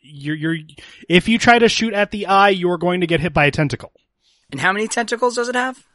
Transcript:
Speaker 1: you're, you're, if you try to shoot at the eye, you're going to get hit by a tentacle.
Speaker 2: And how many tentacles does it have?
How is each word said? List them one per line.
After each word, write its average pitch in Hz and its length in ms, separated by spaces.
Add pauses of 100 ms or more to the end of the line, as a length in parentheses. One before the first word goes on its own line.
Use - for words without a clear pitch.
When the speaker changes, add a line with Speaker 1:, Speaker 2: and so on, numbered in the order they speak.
Speaker 1:
you're, 147 340
you're, 160 200 (520)
if 175 200
you 226 100
try 240 200
to 226 100
shoot 220 260
at 202 160
the 202 160
eye, 196 240
you're 175 280
going 180 240
to 180 40
get 165 140
hit 160 120
by 147 140
a 143 60
tentacle. - 400 (580)
Speaker 2:
And 135 100
how 180 120
many 208 160
tentacles 233 480
does 240 120
it 247 80
have? 254 280 (100)